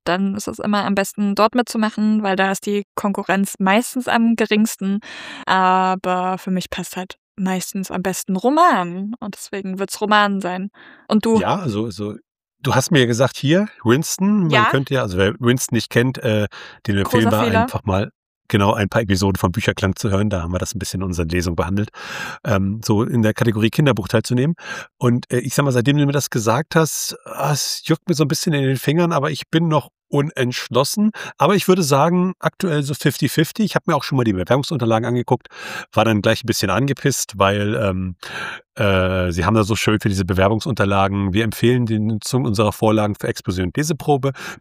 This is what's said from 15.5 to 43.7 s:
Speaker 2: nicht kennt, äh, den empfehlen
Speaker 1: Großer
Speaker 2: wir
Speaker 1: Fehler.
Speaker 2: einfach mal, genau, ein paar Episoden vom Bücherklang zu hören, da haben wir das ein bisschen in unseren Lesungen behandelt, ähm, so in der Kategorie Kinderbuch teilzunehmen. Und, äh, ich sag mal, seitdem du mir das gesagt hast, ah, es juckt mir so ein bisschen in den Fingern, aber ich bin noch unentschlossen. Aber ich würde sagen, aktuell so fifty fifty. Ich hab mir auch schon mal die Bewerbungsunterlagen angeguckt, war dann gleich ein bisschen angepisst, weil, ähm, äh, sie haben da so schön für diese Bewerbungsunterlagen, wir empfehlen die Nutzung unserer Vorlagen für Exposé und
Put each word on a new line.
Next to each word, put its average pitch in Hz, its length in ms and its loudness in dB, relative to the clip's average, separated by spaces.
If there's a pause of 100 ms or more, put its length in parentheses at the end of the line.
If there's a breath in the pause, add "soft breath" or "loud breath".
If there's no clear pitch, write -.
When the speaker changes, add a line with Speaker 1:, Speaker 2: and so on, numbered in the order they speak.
Speaker 2:
nicht - 120 -2
kennt, 127 300 0
äh, 107 300 0 (400 loud breath)
den 101 80 2
empfehlen 113 300 2
Speaker 1:
Großer 110 160 2
Speaker 2:
wir 120 40 0
Speaker 1:
Fehler. 113 160 2
Speaker 2:
einfach - 220 -6
mal, 98 260 -2 (380)
genau, 101 240 4
ein 104 160 0
paar 117 140 0
Episoden 95 340 2
vom 92 160 0
Bücherklang 98 420 0
zu - 160 -4
hören, 101 200 2
da 92 120 -2
haben 85 100 -6
wir 90 60 -2
das - 160 -6
ein 95 60 -8
bisschen 92 200 -6
in 95 60 -4
unseren 87 220 -2
Lesungen 87 260 -2
behandelt, 98 360 -2 (540 loud breath)
ähm, 98 400 0
so 110 200 2
in 120 180 0
der 107 120 2
Kategorie 107 360 0
Kinderbuch 120 380 0
teilzunehmen. 127 480 0 (420 loud breath)
Und, 123 320 0
äh, 123 80 0
ich 117 160 -4
sag 143 100 2
mal, 139 60 0
seitdem 127 280 2
du 143 80 4
mir 143 60 0
das 143 180 -2
gesagt 117 440 -2
hast, - 500 0
ah, 147 280 -4
es - 320 -4
juckt - 240 -2
mir 170 60 2
so 151 100 2
ein 139 40 0
bisschen - 240 -2
in 143 120 2
den 131 140 0
Fingern, 170 340 2
aber 151 180 -2
ich - 180 -8
bin 165 200 2
noch 151 220 0 (180)
unentschlossen. 139 1000 0 (260 loud breath)
Aber 180 200 4
ich - 100 0
würde 185 160 4
sagen, 170 560 2
aktuell 151 460 -2
so 143 100 -4
fifty - 340 0
fifty. - 360 0
Ich 170 100 -2
hab - 140 -2
mir 160 80 2
auch 131 80 -2
schon - 100 -4
mal 131 80 2
die 110 120 2
Bewerbungsunterlagen 117 720 0
angeguckt, 123 440 0 (440 loud breath)
war 107 120 4
dann 107 180 2
gleich 113 220 2
ein - 20 -10
bisschen 107 240 0
angepisst, 135 680 -2
weil, 104 360 2
ähm, 95 400 -2 (600 loud breath)
äh, 92 560 2
sie 85 120 -2
haben 110 120 -2
da 107 80 2
so 104 100 -2
schön 107 240 2
für - 100 -2
diese 98 160 0
Bewerbungsunterlagen, 98 1080 0
wir 107 100 2
empfehlen 117 440 2
die 110 120 0
Nutzung 113 460 -2
unserer 104 260 2
Vorlagen 107 460 2
für - 100 -8
Exposé 92 380 -2
und 87 120 -4